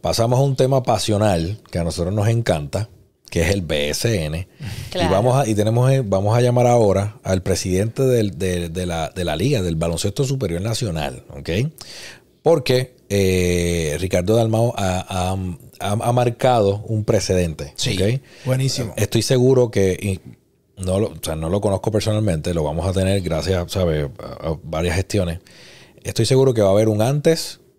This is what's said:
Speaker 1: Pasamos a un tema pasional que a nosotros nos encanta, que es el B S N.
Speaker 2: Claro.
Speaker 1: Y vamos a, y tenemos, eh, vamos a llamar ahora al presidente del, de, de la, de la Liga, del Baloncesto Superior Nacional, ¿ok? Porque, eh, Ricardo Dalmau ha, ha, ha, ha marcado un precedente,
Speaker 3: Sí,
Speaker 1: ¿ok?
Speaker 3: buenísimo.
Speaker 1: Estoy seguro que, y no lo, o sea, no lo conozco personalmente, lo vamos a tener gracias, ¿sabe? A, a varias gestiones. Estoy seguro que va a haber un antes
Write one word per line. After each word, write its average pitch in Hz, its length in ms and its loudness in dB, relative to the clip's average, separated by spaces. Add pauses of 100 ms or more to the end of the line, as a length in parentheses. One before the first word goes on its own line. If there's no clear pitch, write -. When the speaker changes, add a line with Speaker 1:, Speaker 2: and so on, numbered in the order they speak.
Speaker 1:
Pasamos 117 380 0
a - 20 4
un 139 160 0
tema 131 260 2
pasional 104 760 0 (120)
que 92 80 -2
a 85 60 -2
nosotros 85 280 -2
nos 104 140 0
encanta, 101 640 -2 (400)
que - 140 0
es 82 80 2
el 98 100 0
B 76 300 -2
S 98 340 -2
N. 80 200 -6 (440)
Speaker 2:
Claro. 180 180 -2
Speaker 1:
Y 92 60 2
vamos 120 240 2
a, 139 120 0
y 110 60 2
tenemos, 113 340 2
eh, 135 140 2
vamos 101 340 2
a 120 40 4
llamar 123 260 4
ahora 104 560 4
al 95 200 0
presidente 95 600 0
del, 113 340 2
de, 90 300 -2
de 90 180 -6
la, 82 240 -4
de 92 140 -6
la 78 140 -2
Liga, 120 240 0
del 85 160 -2
Baloncesto 85 480 -2
Superior 107 360 -4
Nacional, 82 680 -4
¿ok? 69 200 -10 (920)
Porque, 135 540 2 (120)
eh, 87 920 0
Ricardo 92 340 0
Dalmau 113 400 2
ha, 92 320 -2
ha, 92 260 -2 (460)
ha, 98 120 -4
ha 117 200 0
marcado 120 760 2
un 107 180 -2
precedente, 87 720 0
Speaker 3:
Sí, 113 180 -2
Speaker 1:
¿ok? 107 260 0 (240)
Speaker 3:
buenísimo. 131 520 -2
Speaker 1:
Estoy 107 240 0
seguro 127 500 4
que, 95 300 2
y 95 180 -4 (640)
no 92 160 0
lo, 110 100 0
o 78 120 -12
sea, 80 140 -6
no 80 140 -4
lo 98 120 0
conozco 101 300 0
personalmente, 104 640 0
lo 82 100 0
vamos 78 240 -2
a 98 40 0
tener 95 300 0
gracias, 85 500 -2
¿sabe? 76 380 0 (100)
A, - 300 -10
a 80 140 -4
varias 82 320 -2
gestiones. 92 440 -2 (640)
Estoy - 220 -2
seguro 131 280 4
que 110 80 2
va 98 80 6
a - 20 4
haber 110 180 4
un 107 140 2
antes 147 560 0 (200)